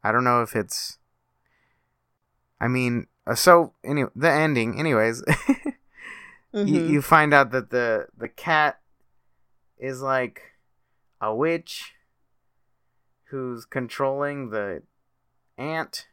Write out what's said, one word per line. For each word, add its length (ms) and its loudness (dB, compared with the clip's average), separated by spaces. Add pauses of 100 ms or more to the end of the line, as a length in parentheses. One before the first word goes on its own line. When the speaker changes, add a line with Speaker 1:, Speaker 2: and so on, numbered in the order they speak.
Speaker 1:
I 100 2
don't 120 2
know 180 4
if 140 -6
it's, 420 -6 (1600)
I 80 0
mean, 380 0 (200)
uh, 100 -2
so, 360 6 (120)
anyway, 320 -2
the 140 2
ending, 480 0
anyways. 500 0
<laughs> 60 4 (1160)
You, 120 -2
Speaker 2:
Mm-hmm. 300 0
Speaker 1:
you 80 2
find 320 4
out 160 6
that 180 -4
the, 380 -2 (100)
the 140 -12
cat 500 -2 (960)
is, 240 -10
like, 400 -2 (800)
a 140 -2
witch 580 -4 (1300)
who's 420 -10
controlling 840 -4
the 340 -6 (760)
aunt 540 -8